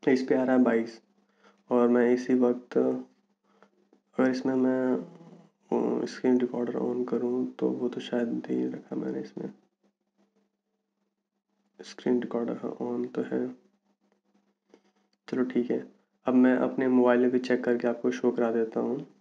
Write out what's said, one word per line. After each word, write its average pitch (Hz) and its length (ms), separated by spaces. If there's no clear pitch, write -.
इस 131 160
पे 143 120
आ 131 80
रहा 127 120
है 127 80
बाईस 117 380
और 120 160
मैं 120 260
इसी 123 200
वक्त 123 440
अगर - 1500
इसमें 131 240
मैं, 127 420
अ, - 40
screen 127 320
recorder 123 360
on 123 360
करूँ 123 420
तो 127 180
वो 127 200
तो 123 120
शायद 120 260
दे 123 260
ही 127 140
रखा 127 280
मैंने 127 240
इसमें। 131 340
screen - 400
recorder, 117 320
हाँ, - 240
on 123 360
तो 127 80
है। 127 340
चलो 131 140
ठीक 123 280
है, - 200
अब 127 80
मैं 127 240
अपने 127 300
mobile 123 320
में 123 120
भी 127 80
check 127 240
करके 123 240
आपको 120 240
शो 123 200
करा 120 200
देता 113 280
हूँ। 123 280